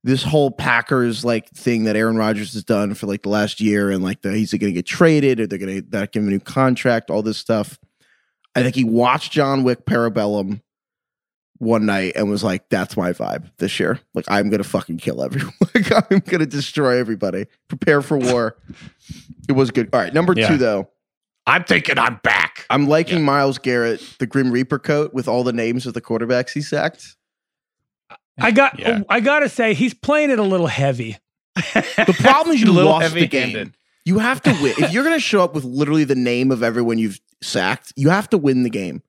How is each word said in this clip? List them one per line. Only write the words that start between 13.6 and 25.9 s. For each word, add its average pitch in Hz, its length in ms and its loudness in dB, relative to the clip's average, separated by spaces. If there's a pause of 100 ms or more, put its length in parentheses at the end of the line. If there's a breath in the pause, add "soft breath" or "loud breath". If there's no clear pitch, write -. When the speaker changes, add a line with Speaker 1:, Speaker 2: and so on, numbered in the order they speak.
Speaker 1:
year. 95 220 -2 (120)
Like, 85 140 -6
I'm 101 220 0
gonna 98 160 -2
fucking 82 320 -6
kill 65 260 -6
everyone. 135 340 -6
<laughs> - 160 0
Like, 220 380 2
I'm 196 80 4
gonna 170 260 -2
destroy 131 540 -2
everybody. 104 460 -4 (240)
Prepare 147 320 2
for 143 160 -2
war." 123 400 0 (920 loud breath)
It 139 60 0
was 131 180 4
good. 117 220 0
All 120 80 4
right, 90 120 -6
number 175 220 2
Speaker 2:
Yeah. 113 140 2
Speaker 1:
two, 156 80 4
though. 107 320 0 (580)
Speaker 2:
I'm 170 160 2
thinking - 340 0
I'm 117 260 0
back. 98 460 0
Speaker 1:
I'm 139 200 2
liking 165 300 2
Speaker 2:
Yeah. 156 40 0
Speaker 1:
Myles 139 340 2
Garrett, 120 440 -2 (180)
the 131 80 -2
Grim 131 240 0
Reaper 127 280 -2
coat 147 340 -2
with 127 160 -4
all 120 160 0
the 123 80 0
names 120 320 -2
of 117 80 -8